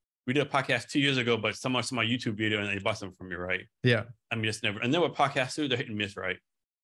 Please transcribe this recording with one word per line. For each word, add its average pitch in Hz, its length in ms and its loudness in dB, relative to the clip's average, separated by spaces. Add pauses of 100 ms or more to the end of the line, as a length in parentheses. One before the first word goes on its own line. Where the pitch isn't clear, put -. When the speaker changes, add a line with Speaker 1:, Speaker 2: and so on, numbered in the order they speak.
(260)
Speaker 1:
we 123 60 0
did 147 120 4
a - 60 -10
podcast 131 380 2
two - 100 0
years 139 200 4
ago, 117 180 2
but 107 180 0
someone 127 300 0
saw - 100 -6
my 113 100 0
YouTube 117 320 -2
video 107 240 2
and 101 80 -2
they 98 140 -4
bought 107 160 0
something 92 180 -10
from 92 120 -14
me," 90 80 -8
right? 92 280 -4 (200)
Speaker 2:
Yeah. 117 220 4 (260)
Speaker 1:
I - 20 -4
mean, 113 120 -2
it's 110 140 -4
never, 104 200 -2
and 123 120 0
then 170 80 4
with 147 120 2
podcasts 139 420 0
too, 151 140 -2
they're 123 100 0
hit - 80 -4
and 110 100 -8
miss, 101 200 -4
right? 92 200 -4 (480)